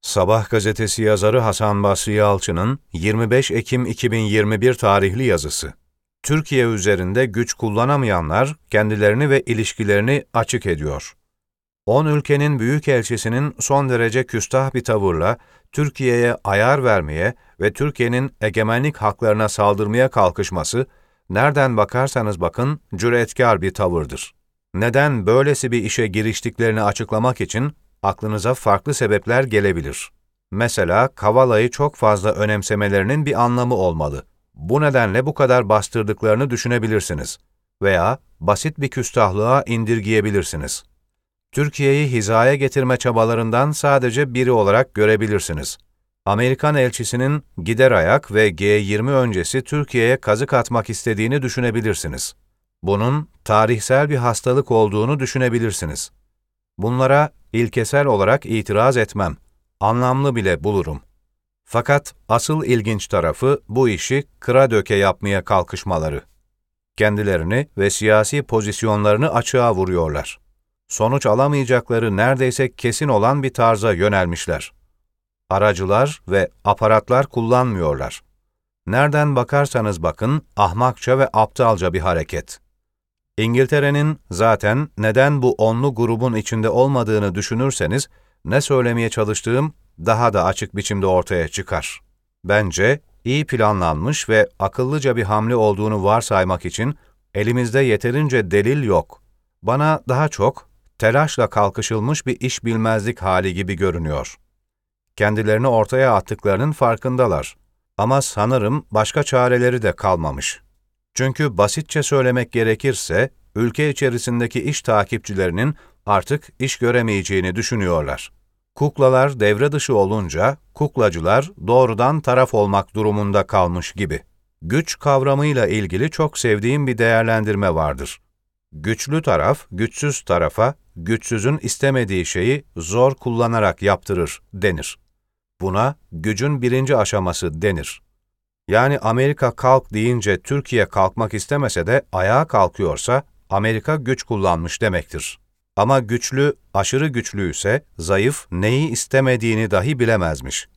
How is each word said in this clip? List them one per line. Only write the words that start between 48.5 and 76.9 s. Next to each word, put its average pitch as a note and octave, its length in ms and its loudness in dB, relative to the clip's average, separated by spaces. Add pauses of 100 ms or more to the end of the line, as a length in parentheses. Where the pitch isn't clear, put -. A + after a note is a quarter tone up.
G E2+ 160 -6
yirmi G#2 440 0
öncesi B2 520 0
Türkiye'ye B2+ 580 0
kazık A2 320 0
atmak A#2+ 380 0
istediğini A2+ 520 -2
düşünebilirsiniz. A2 920 -4 (480)
Bunun A2+ 460 0 (160)
tarihsel A#2 680 2
bir D3 60 -2
hastalık B2 540 0
olduğunu A2 500 2
düşünebilirsiniz. A#2 880 -4 (680)
Bunlara C3 520 2 (220)
ilkesel A#2+ 540 0
olarak A2+ 400 2
itiraz A2+ 500 0
etmem. G2+ 400 -2 (440)
Anlamlı B2+ 560 0
bile F#2 280 -2
bulurum. F2 360 -2 (640)
Fakat C#3 500 -2 (140)
asıl D#3 360 0
ilginç A2 420 0
tarafı G2+ 600 0
bu B2 200 2
işi B2 360 -2 (160)
kıra B2+ 300 4
döke G#2+ 240 2
yapmaya G2 500 0
kalkışmaları. F2 800 -2 (720)
Kendilerini G#2 720 0 (100)
ve G2 120 4
siyasi G#2+ 520 2
pozisyonlarını G#2+ 920 0
açığa A#2+ 400 2
vuruyorlar. E2+ 640 -2 (500)
Sonuç B2 380 0
alamayacakları A#2+ 880 0
neredeyse B2+ 580 0
kesin B2+ 340 -2
olan B2+ 340 2
bir C3 120 -4
tarza A2+ 380 2
yönelmişler. F2 800 -2 (800)
Aracılar G2+ 800 0
ve F#2+ 220 2 (140)
aparatlar A2 640 2